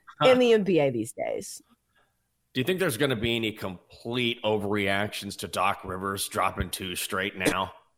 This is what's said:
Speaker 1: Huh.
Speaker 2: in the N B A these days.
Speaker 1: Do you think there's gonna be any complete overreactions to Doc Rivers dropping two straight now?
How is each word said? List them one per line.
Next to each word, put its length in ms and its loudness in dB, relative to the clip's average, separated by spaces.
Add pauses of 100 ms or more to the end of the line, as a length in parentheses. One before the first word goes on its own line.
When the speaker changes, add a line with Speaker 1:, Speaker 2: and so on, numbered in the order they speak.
(220)
Speaker 1:
Huh. 80 8
Speaker 2:
in 100 8
the 140 8
N 100 6
B 160 4
A 120 4
these 200 -4
days. 500 -8 (920)
Speaker 1:
Do 80 0
you 20 2
think 160 0
there's 160 0
gonna 220 2
be 180 0
any 160 0
complete 920 -4
overreactions 960 0
to 100 -8
Doc 340 0
Rivers 460 -6
dropping 400 -2
two 260 -8
straight 400 -4
now? 380 -2 (240)